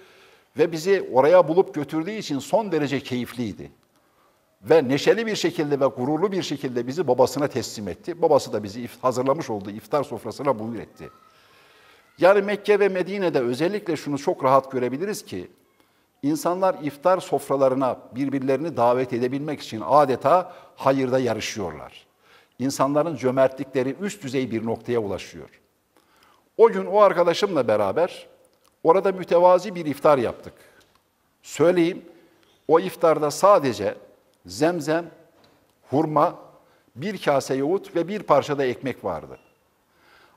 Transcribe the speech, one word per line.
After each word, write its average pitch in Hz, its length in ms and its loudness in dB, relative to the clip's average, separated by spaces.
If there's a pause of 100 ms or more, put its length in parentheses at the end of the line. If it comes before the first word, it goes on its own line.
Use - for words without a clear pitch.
(580)
ve 165 140 2
bizi 170 420 -2
oraya 180 340 8
bulup 180 260 2
götürdüğü 156 380 -6
için 156 280 -6
son 196 320 -2
derece 143 280 -2
keyifliydi. 117 720 -8 (920)
Ve 131 280 4
neşeli 175 360 2
bir 214 100 -4
şekilde 147 440 -2
ve 139 60 4
gururlu 156 460 -2
bir 180 120 -4
şekilde 123 440 -6
bizi 151 200 -4
babasına 139 400 2
teslim 110 400 -8
etti. 123 340 -10
Babası 131 320 2
da 107 100 -4
bizi 107 180 -12
if-, - 200 -14
hazırlamış 131 480 -2
olduğu 101 220 -8
iftar 135 320 -4
sofrasına 117 560 -4
buyur 110 200 -8
etti. - 300 -18 (1080)
Yani 196 240 6
Mekke 202 380 0
ve 202 100 4
Medine'de 180 500 -2
özellikle 156 560 -2
şunu 143 220 -6
çok 170 260 -4
rahat 135 280 4
görebiliriz 131 540 -4
ki, 90 260 -12 (720)
insanlar 175 600 0
iftar 180 360 0
sofralarına 135 800 0 (180)
birbirlerini 135 600 -2
davet 127 360 2
edebilmek 135 480 -4
için 107 240 -10
adeta 143 680 2 (220)
hayırda 135 440 0
yarışıyorlar. 104 880 -6 (520)
İnsanların 143 560 0
cömertlikleri 131 840 0
üst 202 220 -8
düzey 131 280 -4
bir 113 140 -4
noktaya 117 340 -4
ulaşıyor. 87 500 -8 (1080)
O 220 120 8
gün 190 160 -4
o 190 140 0
arkadaşımla 175 680 2
beraber 107 600 0 (560)
orada 185 280 4
mütevazi 180 640 2
bir 170 100 -8
iftar 147 320 2
yaptık. 101 360 -6 (920)
Söyleyeyim, 175 600 0 (600)
o 160 120 4
iftarda 156 520 2
sadece 135 640 2 (500)
zemzem, 156 600 -2 (840)
hurma, 156 460 0 (600)
bir 180 260 -8
kase 139 340 0
yoğurt 165 400 -2
ve 170 120 0
bir 196 160 -8
parça 143 340 2
da 143 80 0
ekmek 123 380 -6
vardı. 76 340 -8 (1000)